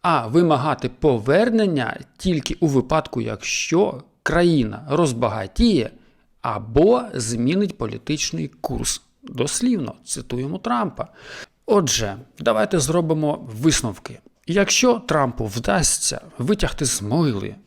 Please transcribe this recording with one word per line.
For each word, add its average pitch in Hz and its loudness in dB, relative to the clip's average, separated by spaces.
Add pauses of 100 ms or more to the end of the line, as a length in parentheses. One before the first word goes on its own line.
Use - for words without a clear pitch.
а 151 0
вимагати 147 2
повернення 156 2 (160)
тільки 165 -2
у 170 4
випадку, 135 0
якщо 110 -2 (200)
країна 151 2
розбагатіє 127 2 (500)
або 120 2 (120)
змінить 127 0
політичний 147 -6
курс». - -6 (200)
Дослівно 147 -2 (100)
цитуємо 131 -8
Трампа. 226 -4 (580)
Отже, 117 0 (220)
давайте 170 0
зробимо 156 0 (140)
висновки. 127 -2 (260)
Якщо 202 2
Трампу 139 0
вдасться 120 -2 (180)
витягти 143 -2
з - -2
могили 104 0 (120)